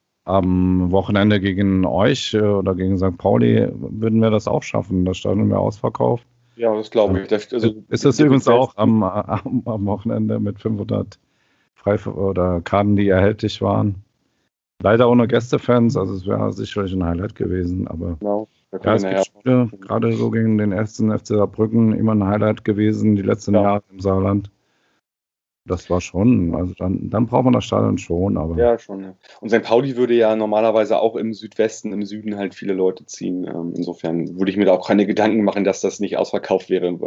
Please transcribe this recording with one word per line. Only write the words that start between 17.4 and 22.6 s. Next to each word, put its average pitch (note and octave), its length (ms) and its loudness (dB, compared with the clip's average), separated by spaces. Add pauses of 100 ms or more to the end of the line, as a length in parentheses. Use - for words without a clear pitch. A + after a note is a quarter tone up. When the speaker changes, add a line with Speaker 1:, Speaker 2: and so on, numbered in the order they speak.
Speaker 1:
aber E2+ 340 -8
Speaker 2:
Genau, G#2 280 -4 (220)
da F#2+ 80 -10
Speaker 1:
ja, - 40 -16
Speaker 2:
können A2 140 2
Speaker 1:
es G2+ 60 0
Speaker 2:
wir F#2+ 80 -4
Speaker 1:
gibt F#2+ 80 0 (260)
Speaker 2:
nachher B2 220 4
Speaker 1:
Spiele, G#2+ 160 -12
gerade A2+ 320 -2
so A2+ 160 -2
gegen A2 260 0
den G#2 160 0
ersten A2 380 -2
F G#2+ 140 -2
C G#2+ 100 -2
Saarbrücken, A2 580 2
immer A2 220 0
ein G2+ 120 2
Highlight G#2+ 380 0